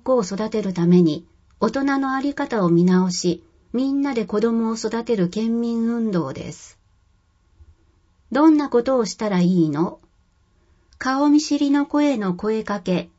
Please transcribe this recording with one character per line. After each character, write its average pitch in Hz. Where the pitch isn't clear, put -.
こ 262
を 240
育 196
て 220
る 190
た 170
め 175
に、 156
大 226
人 277
の 269
あ 269
り 285
方 277
を 175
見 170
直 185
し、 180
み 269
ん 277
な 277
で 226
子 202
ど 233
も 226
を 226
育 220
て 233
る 175
県 226
民 233
運 233
動 156
で -
す。 -
ど 285
ん 311
な 285
こ 240
と 262
を 226
し -
た 220
ら 185
い 175
い 156
の？ 160
顔 269
見 294
知 294
り 285
の 285
子 294
へ 285
の 190
声 214
か 202
け 180